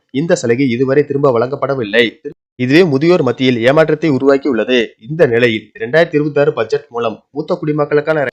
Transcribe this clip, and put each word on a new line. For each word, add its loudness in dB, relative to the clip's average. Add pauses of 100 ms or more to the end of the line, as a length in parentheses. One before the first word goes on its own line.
(120)
இந்த 0
சலுகை 0
இதுவரை 0
திரும்ப 0
வழங்கப்படவில்லை. -2 (580)
இதுவே 4
முதியோர் 2
மத்தியில் 0
ஏமாற்றத்தை 2
உருவாக்கியுள்ளது. 0 (220)
இந்த -2
நிலையில், 0 (140)
ரெண்டாயிரத்தி 0
இருபத்தாறு 0
பட்ஜெட் -4
மூலம் -4 (140)
மூத்த -6
குடிமக்களுக்கான -2